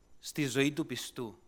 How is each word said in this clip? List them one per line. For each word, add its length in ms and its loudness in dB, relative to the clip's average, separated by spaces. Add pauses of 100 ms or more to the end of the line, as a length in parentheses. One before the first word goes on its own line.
(200)
στη 260 -2
ζωή 260 4
του 140 0
πιστού. 640 -8